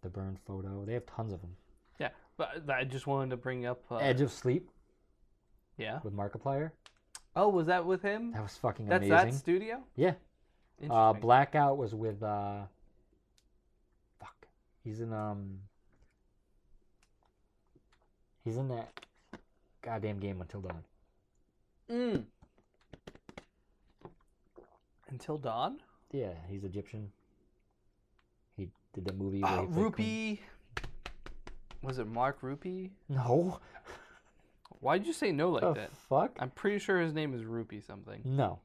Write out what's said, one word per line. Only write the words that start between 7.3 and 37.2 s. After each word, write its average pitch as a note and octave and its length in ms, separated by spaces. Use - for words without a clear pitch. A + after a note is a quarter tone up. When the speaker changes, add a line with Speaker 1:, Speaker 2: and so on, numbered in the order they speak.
Speaker 2:
Oh, G3 120
was F3 200
that F3+ 180
with F#3 160
him? A3 300
Speaker 1:
That D#3 100
was G2+ 140
fucking A2+ 300
Speaker 2:
That's G#2 200
Speaker 1:
amazing. G#2+ 240
Speaker 2:
that C3 40
studio? G#3 500
Speaker 1:
Yeah. E3 160
Uh, - 760
Speaker 2:
Interesting. A2 360
Speaker 1:
Blackout C#3 580
was A#2 160
with, G#2+ 280
uh, G2+ 440
fuck. - 300
He's A2 180
in, A2+ 120
um, G2+ 480
he's A2+ 120
in C3+ 120
that A#2 380
goddamn G#2+ 380
game G2 220
Until F2+ 220
Dawn. E2+ 220
Speaker 2:
Mm. A#3 360
Until D3+ 300
Dawn? C3+ 420
Speaker 1:
Yeah, A2 240
he's G2 160
Egyptian. G2+ 480
He F#2+ 140
did F#2+ 120
the F#2 100
movie G2 280
Speaker 2:
Uh, F#3+ 60
Speaker 1:
where F#3+ 120
he F#3+ 60
played E3+ 160
Speaker 2:
Rupee. A3 580
Was C3 160
it A2+ 80
Mark B2 360
Rupee? F#3 500
Speaker 1:
No. C#3 520
Speaker 2:
Why'd F3 260
you E4 60
say A3 200
no D#3 180
like D3+ 120
Speaker 1:
The F3 120
Speaker 2:
that? G#2 180
Speaker 1:
fuck? D#3+ 480
Speaker 2:
I'm C3 100
pretty G3+ 280
sure F#3+ 220
his E3 120
name D3+ 220